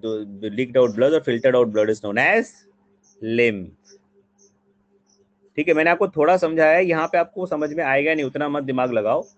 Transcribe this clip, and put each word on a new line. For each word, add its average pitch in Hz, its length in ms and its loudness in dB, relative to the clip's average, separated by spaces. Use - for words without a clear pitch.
the, 110 100 -6
the 107 160 -6
leaked 123 240 -2
out 117 160 2
blood 139 180 2
or 156 80 2
filtered 127 340 0
out 120 140 2
blood 107 220 2
is 104 100 -8
known 104 160 -4
as 202 320 2
lymph। 113 440 0
ठीक 151 100 -2
है, 170 60 4
मैंने 156 160 2
आपको 175 180 0
थोड़ा 156 300 2
समझाया 160 400 2
है, 190 80 2
यहाँ 165 220 -2
पे - 100 -2
आपको 175 280 -4
समझ 151 280 -4
में 165 100 -4
आएगा 143 300 0
नहीं, 151 120 -2
उतना 147 240 -4
मत 143 140 -4
दिमाग 127 280 -2
लगाओ, 117 300 0